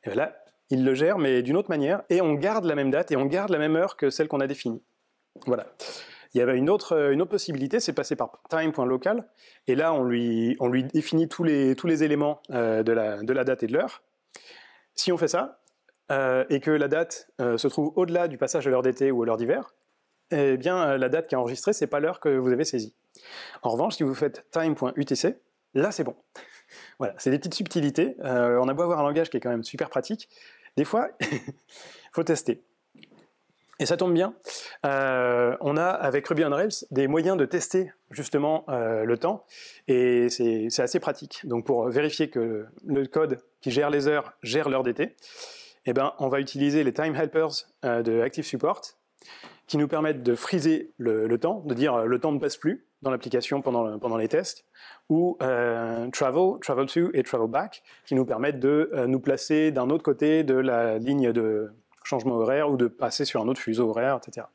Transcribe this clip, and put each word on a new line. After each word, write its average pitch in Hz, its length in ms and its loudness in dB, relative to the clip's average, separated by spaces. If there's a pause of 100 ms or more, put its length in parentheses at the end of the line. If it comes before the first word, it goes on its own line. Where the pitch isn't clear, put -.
et - 60 -8
bien 101 80 -4
là, 151 280 -4 (260)
il 131 120 2
le 131 120 4
gère, 165 240 2
mais 131 240 2
d'une 135 160 0
autre 196 100 -2
manière, 165 400 0
et 180 140 4
on 160 100 2
garde 185 320 0
la 160 100 0
même 139 160 0
date 151 200 0
et 151 60 0
on 139 100 2
garde 185 240 0
la 165 80 2
même 156 180 2
heure 185 220 0
que - 100 2
celle 151 180 0
qu'on 147 140 -2
a 135 60 0
définie. 127 360 -6 (640)
Voilà. 123 220 -2 (680)
Il 127 60 2
y - 20 4
avait 127 160 4
une 139 140 2
autre, 160 420 2
une 143 80 2
autre 180 120 0
possibilité, 160 480 -2
c'est 165 120 -4
passer 143 240 -2
par - 320 -6
time 160 240 0
point 131 140 0
local, 180 420 0 (380)
et 127 80 2
là, 160 180 2
on 139 120 0
lui, 117 540 0
on 127 100 0
lui 127 160 2
définit 160 440 0
tous 170 160 -4
les, 139 320 2
tous - 100 -8
les 160 160 2
éléments, 147 460 0
euh, 113 340 0
de 113 100 2
la, 107 300 0
de 113 120 -2
la 131 100 0
date 127 180 0
et 113 40 -2
de 110 80 -4
l'heure. - 280 -2 (920)
Si - 180 0
on 170 60 2
fait 165 100 2
ça, 208 320 -2 (520)
euh, 131 380 2
et 139 100 2
que 156 100 0
la 147 160 4
date, 160 440 -2 (100)
euh, 123 160 2
se 113 100 0
trouve 147 300 0
au-delà 175 320 0
du 135 80 -8
passage 135 300 -2
à 139 40 2
l'heure 127 120 2
d'été 131 280 2
ou 123 120 2
à 113 40 0
l'heure 113 120 0
d'hiver, 127 360 -2 (580)
eh 139 260 4
bien, 175 240 0
euh, 139 160 2
la 127 100 2
date 160 200 0
qui - 60 -2
est 131 40 2
enregistrée, 127 340 -2
c'est 151 140 0
pas 147 120 -2
l'heure 160 220 -2
que - 80 0
vous 127 240 2
avez 135 140 2
saisie. 110 280 -6 (680)
En 123 80 -2
revanche, 143 260 -2
si - 60 -2
vous 135 120 0
faites 139 360 -4
time 160 240 0
point 127 220 -4
U 143 100 -2
T 135 80 0
C, 185 240 -2 (340)
là, 156 200 2
c'est 170 120 -4
bon. - 100 -8 (200)
<laughs> - 640 -20
Voilà, 101 200 -4
c'est - 120 0
des 139 80 2
petites 165 160 -6
subtilités. 151 680 -2
Euh, 120 380 2
on 127 80 2
a 135 60 -2
beau 156 80 -2
avoir 170 160 0
un 147 40 0
langage 147 280 0
qui 127 80 -4
est - 20 -2
quand 123 100 -4
même 117 140 -4
super - 240 -6
pratique, - 400 -6 (480)
des 143 80 2
fois, 220 240 -2 (120)
<laughs> - 920 -10
faut 165 100 -2
tester. 165 400 -2 (1160)
Et 143 80 -2
ça 180 100 2
tombe 180 160 2
bien, 185 220 2 (500)
euh, 127 760 2
on 143 180 0
a, 170 80 2
avec 143 400 0
Ruby 165 180 2
on 147 60 0
Rails, 180 400 -2
des 135 180 2
moyens 165 300 2
de 139 80 4
tester 185 460 -2 (180)
justement, 151 580 -2
euh, 113 360 0
le 117 120 2
temps, 180 300 -4 (420)
et 123 400 4
c'est, 113 400 0
c'est 131 140 -2
assez - 180 0
pratique. - 460 -8
Donc 120 180 -4
pour 120 240 0
vérifier 147 400 0
que 113 380 -4 (180)
le 139 220 0
code 156 340 0 (220)
qui 143 80 -4
gère 143 180 2
les 147 180 0
heures 147 360 0
gère 143 260 -2
l'heure 131 140 0
d'été, 123 340 -2 (720)
eh 123 60 -2
ben, 135 260 0
on 135 100 -2
va 139 120 0
utiliser 143 420 0
les 127 120 0
time 156 200 0
helpers, 160 520 -2 (180)
euh, 117 180 0
de 113 200 2
Active 120 240 -4
Support, 135 340 -2 (840)
qui - 100 -4
nous 147 100 2
permettent 151 360 -2
de 120 120 4
freezer 160 640 0
le, 110 300 0
le 113 120 2
temps, 190 280 -2
de 135 80 -2
dire, 131 200 0
euh, « 117 120 2
Le 123 120 2
temps 156 140 0
ne 147 60 -2
passe 139 180 -4
plus » 190 300 -2 (160)
dans 135 80 -2
l'application 123 500 -2
pendant, 117 380 -2
pendant 113 180 -2
les 113 120 0
tests, - 360 -2 (460)
ou, 170 320 2
euh, 117 680 0
travel, 139 520 2
travel 135 240 0
to 170 260 0
et 135 100 2
travel 113 260 0
back, - 340 -4 (240)
qui - 80 -4
nous 131 100 4
permettent 131 360 -2
de, 147 340 2
euh, 131 120 0
nous 131 140 0
placer 151 520 2
d'un 127 180 0
autre 160 120 0
côté 151 400 2
de 135 120 2
la 120 420 2
ligne 123 360 2
de 110 420 0 (280)
changement 123 340 -2
horaire 131 340 2
ou 135 80 0
de 123 80 2
passer 123 400 -2
sur 120 160 -2
un 107 60 -2
autre 131 120 -2
fuseau 113 300 0
horaire, 123 320 0
et - 20 -20
cetera. - 300 -14